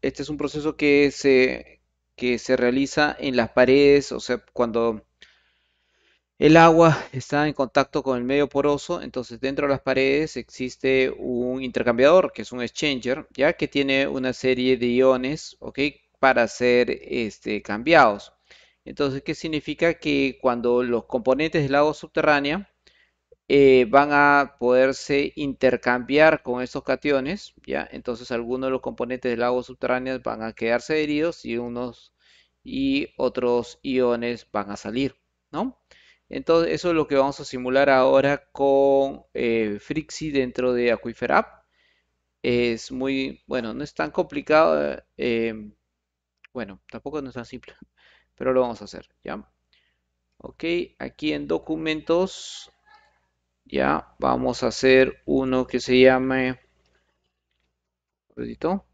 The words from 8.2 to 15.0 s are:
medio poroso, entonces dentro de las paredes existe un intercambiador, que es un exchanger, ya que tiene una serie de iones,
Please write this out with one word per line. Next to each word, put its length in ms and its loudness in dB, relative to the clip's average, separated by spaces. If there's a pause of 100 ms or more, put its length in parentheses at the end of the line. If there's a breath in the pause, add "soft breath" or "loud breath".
medio 240 0
poroso, 540 -4
entonces 360 -12
dentro 280 -4
de 80 0
las 80 -8
paredes 560 -2
existe 800 -2
un 440 -4
intercambiador, 680 2
que 80 -16
es 120 -12
un 100 -8
exchanger, 760 -4
ya 160 2
que 160 -6
tiene 400 0
una 240 -4
serie 460 0
de 80 -2
iones, 720 0